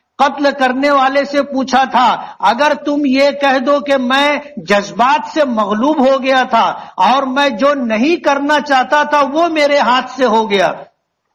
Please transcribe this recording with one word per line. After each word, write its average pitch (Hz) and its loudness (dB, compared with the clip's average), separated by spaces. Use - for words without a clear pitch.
कत्ल 285 0
करने 269 0
वाले 277 2
से 285 -2
पूछा 269 0
था, 240 0
"अगर 240 2
तुम 294 -4
ये 269 2
कह 269 0
दो 285 0
कि 277 0
मैं 269 -2
जज्बात 202 0
से 302 0
मगलूब 247 0
हो 269 2
गया 262 0
था 220 -2
और 247 2
मैं 262 -2
जो 277 2
नहीं 262 0
करना 285 0
चाहता 285 0
था 294 0
वो 302 0
मेरे 294 2
हाथ 247 0
से 254 -4
हो 220 2
गया," 196 2